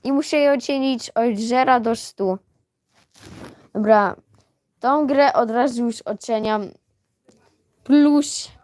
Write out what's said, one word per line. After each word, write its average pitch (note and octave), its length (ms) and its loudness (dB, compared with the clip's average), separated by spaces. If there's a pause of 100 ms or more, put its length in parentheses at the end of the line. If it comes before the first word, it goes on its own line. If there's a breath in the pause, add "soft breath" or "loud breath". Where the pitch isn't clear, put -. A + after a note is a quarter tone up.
I B3+ 80 -4
muszę D4 260 0
je C#4+ 140 4
ocenić C4+ 580 -2
od A3+ 300 -2
zera B3 400 2
do A3+ 160 -2
stu. G3 420 -4 (1400 loud breath)
Dobra. G#3 420 2 (640)
Tą C#4+ 280 0
grę C#4 260 4
od A3+ 180 0
razu A#3+ 340 -2
już A#3 160 -6
oceniam G#3+ 680 -6 (1120)
plus D4 680 2 (120)